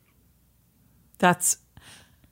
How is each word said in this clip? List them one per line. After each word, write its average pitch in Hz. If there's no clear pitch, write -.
That's -